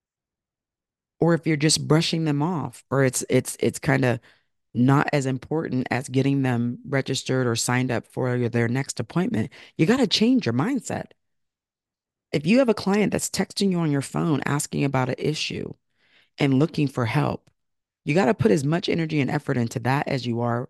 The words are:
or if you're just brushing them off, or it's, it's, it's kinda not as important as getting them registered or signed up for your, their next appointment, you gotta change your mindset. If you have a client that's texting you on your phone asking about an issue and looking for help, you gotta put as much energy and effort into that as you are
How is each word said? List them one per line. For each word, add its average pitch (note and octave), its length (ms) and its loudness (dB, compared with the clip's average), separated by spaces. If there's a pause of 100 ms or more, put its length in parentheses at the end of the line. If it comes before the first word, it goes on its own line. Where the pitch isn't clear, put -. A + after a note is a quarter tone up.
(1200)
or E3 160 4
if D#3+ 100 -2
you're D#3 120 2
just D3 300 2
brushing D#3+ 380 2
them C#3+ 160 0
off, D3 480 -4
or C3+ 140 2
it's, B2+ 260 0
it's, B2+ 300 0
it's - 180 0
kinda B2+ 420 0 (540)
not C#3 400 4
as C3+ 140 0
important C3 640 -4
as B2 180 -4
getting C3+ 320 2
them A#2+ 380 0 (100)
registered C3+ 560 -2
or A#2 100 0
signed B2+ 360 0
up - 160 -4
for B2+ 280 -4
your, A#2+ 140 -2
their A#2 180 0
next C3 320 -4
appointment, C#3+ 520 -2 (260)
you D#3+ 80 2
gotta A#3+ 220 2
change A#3 400 2
your A#2 60 0
mindset. G3 580 -4 (1200)
If D3+ 160 -2
you A3+ 120 6
have B3+ 100 4
a G#3+ 40 6
client G3+ 380 0
that's - 180 -2
texting - 400 -2
you F3 80 2
on E3 140 2
your C#3+ 100 0
phone D#3 420 -2
asking C#3+ 420 -2
about C3 240 0
an C3 100 -4
issue - 520 -4 (680)
and C#3 180 4
looking D3+ 300 2
for B2 180 -2
help, B2 460 -2 (540)
you D3 100 0
gotta G#3+ 180 4
put - 160 2
as E3 140 2
much D#3 260 0
energy D#3 320 0
and B2 80 0
effort C#3+ 280 -2
into A#2 240 -2
that C3 260 0
as B2 180 -4
you A#2 160 -2
are A#2+ 280 -2